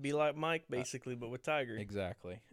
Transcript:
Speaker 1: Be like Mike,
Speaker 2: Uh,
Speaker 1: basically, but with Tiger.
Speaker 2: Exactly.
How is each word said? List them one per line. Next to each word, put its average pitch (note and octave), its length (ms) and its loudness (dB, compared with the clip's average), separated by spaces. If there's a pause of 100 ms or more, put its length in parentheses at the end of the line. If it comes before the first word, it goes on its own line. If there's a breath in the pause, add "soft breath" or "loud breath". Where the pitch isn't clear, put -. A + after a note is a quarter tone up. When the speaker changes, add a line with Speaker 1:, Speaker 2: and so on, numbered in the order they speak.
Speaker 1:
Be C#3 120 0
like D3+ 240 4
Mike, D#3+ 260 0
Speaker 2:
Uh, - 100 -8
Speaker 1:
basically, B2+ 420 -2
but A#2+ 140 -6
with B2 160 -6
Tiger. C#3 320 2
Speaker 2:
Exactly. G2 640 -4 (120)